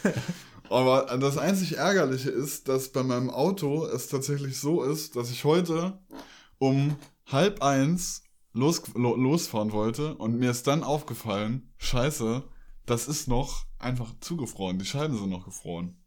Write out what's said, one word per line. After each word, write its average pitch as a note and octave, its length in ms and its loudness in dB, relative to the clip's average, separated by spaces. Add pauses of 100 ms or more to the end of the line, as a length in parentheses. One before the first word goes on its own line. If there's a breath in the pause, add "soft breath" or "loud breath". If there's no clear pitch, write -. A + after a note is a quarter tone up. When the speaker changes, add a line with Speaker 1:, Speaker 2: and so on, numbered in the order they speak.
Speaker 1:
<laughs> - 680 -4
Speaker 2:
Aber B2+ 480 4
das C#3 200 2
einzig E3 400 0
Ärgerliche C#3+ 520 2
ist, - 380 -4
dass C3 240 0
bei C3+ 100 0
meinem B2+ 280 0
Auto D3+ 560 0
es - 220 -4
tatsächlich C#3 520 -4
so D3 240 0
ist, D#3 320 -4
dass A#2+ 160 -2
ich A#2+ 140 -6
heute E3+ 520 2 (600 loud breath)
um C#3 360 4 (300 loud breath)
halb E3+ 380 2
eins C#3 600 2 (300)
los, D3 300 2 (100)
lo-, A#2 220 2
losfahren B2+ 560 2
wollte A2+ 440 0
und A#2 220 -2
mir B2+ 140 2
ist B2 160 -2
dann D3 160 2
aufgefallen, A2+ 920 -2
scheiße, B2+ 680 0 (420 soft breath)
das A#2 220 0
ist D3+ 200 -4
noch B2+ 380 0 (140)
einfach B2 400 -4
zugefroren, G2 580 -4
die F#2+ 80 -4
Scheiben C#3+ 320 -2
sind G2 120 -4
noch F2+ 160 -6
gefroren. F2 600 -8